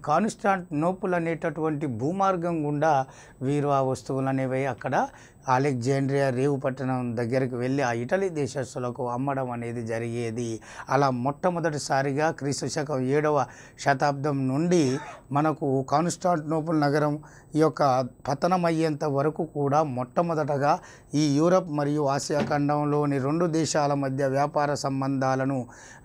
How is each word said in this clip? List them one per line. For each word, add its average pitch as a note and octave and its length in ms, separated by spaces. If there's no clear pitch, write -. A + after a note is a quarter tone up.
కాన్స్టాంటినోపుల్ F#3 1040
అనేటటువంటి D#3+ 760
భూమార్గం E3+ 800
గుండా D3 260
వీరు C#3+ 280
ఆ - 100
వస్తువులు C3+ 440
అనేవి C3 320
అక్కడ B2+ 300
అలెగ్జాండ్రియా C3+ 840
రేవు C3+ 260
పట్టణం C3 600
దగ్గరికి B2 380
వెళ్ళి C3 280
ఆ B2 80
ఇటలీ F3+ 380
దేశస్తులకు B2+ 800
అమ్మడం C3 420
అనేది A#2 360
జరిగేది. A#2 720
అలా C#3 200
మొట్టమొదటిసారిగా C#3+ 1200
క్రీస్తు C#3 360
శకం C#3+ 320
ఏడవ C#3+ 460
శతాబ్దం C#3 680
నుండి D3 500
మనకు C#3+ 580
కాన్స్టాంటినోపుల్ D#3+ 920
నగరం D3 380
ఈ D3+ 40
యొక్క C#3+ 420
పతనం E3+ 640
అయ్యేంత D#3+ 400
వరకు D3+ 400
కూడా C#3+ 380
మొట్టమొదటగా D3 960
ఈ C#3+ 240
యూరప్ F3+ 320
మరియు D3 380
ఆసియా C#3+ 420
ఖండంలోని D3 720
రెండు D3+ 260
దేశాల D3+ 480
మధ్య C#3 340
వ్యాపార C#3+ 460
సంబంధాలను, C3+ 960